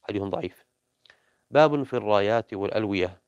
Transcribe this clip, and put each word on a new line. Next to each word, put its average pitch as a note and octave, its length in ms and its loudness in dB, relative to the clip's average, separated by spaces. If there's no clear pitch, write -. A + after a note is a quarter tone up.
حديث G2+ 200 -6
ضعيف. - 420 -8
باب D3 320 4
في B2+ 120 -8
الرايات G#2 600 0
والألوية. G2 720 -2